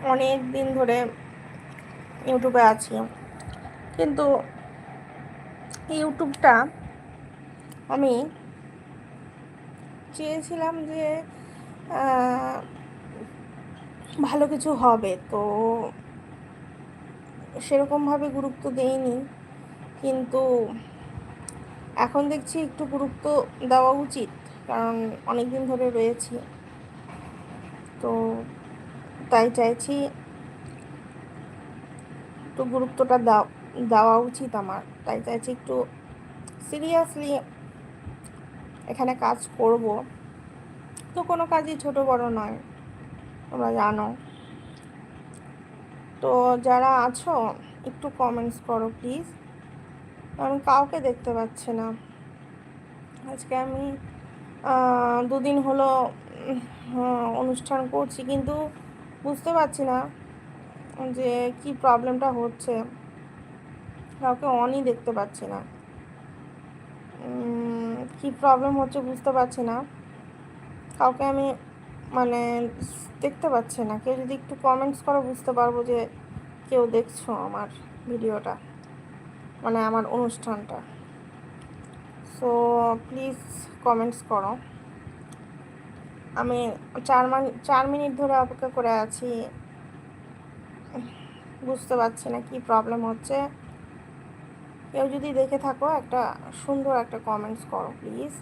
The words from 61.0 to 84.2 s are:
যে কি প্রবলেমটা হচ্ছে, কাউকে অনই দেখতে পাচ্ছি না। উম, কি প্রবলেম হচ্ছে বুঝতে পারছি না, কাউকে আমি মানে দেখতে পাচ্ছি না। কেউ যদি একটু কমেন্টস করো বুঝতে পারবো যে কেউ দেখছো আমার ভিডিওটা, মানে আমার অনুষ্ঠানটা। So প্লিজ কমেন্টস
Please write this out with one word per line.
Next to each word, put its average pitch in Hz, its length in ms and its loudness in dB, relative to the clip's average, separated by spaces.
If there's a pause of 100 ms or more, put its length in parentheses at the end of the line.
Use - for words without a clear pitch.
যে 254 140 2 (300)
কি 285 100 -6 (120)
প্রবলেমটা 254 460 6 (100)
হচ্ছে, 233 360 -2 (1500)
কাউকে 254 260 2 (160)
অনই 262 180 2 (100)
দেখতে 233 280 0
পাচ্ছি 202 340 -4
না। 196 80 -6 (1700)
উম, 233 680 -2 (220)
কি 285 100 -2 (120)
প্রবলেম 269 400 8
হচ্ছে 269 180 0 (100)
বুঝতে 254 280 0
পারছি 254 240 2 (100)
না, 226 60 -2 (1200)
কাউকে 254 340 4
আমি 277 140 2 (720)
মানে 240 240 4 (840)
দেখতে 277 300 0
পাচ্ছি 233 340 0
না। 214 60 -2 (100)
কেউ 254 160 2
যদি 262 200 -4
একটু - 140 -10 (120)
কমেন্টস 269 400 4
করো 285 220 6
বুঝতে 254 300 -2
পারবো 240 220 4 (100)
যে 240 80 4 (720)
কেউ 254 140 6 (140)
দেখছো - 340 0 (160)
আমার 202 220 -4 (400)
ভিডিওটা, 220 460 -2 (1080)
মানে 226 160 2 (100)
আমার 220 160 2 (120)
অনুষ্ঠানটা। 233 640 -2 (1600)
So 247 140 2 (560)
প্লিজ 262 320 -6 (460)
কমেন্টস 233 360 4 (100)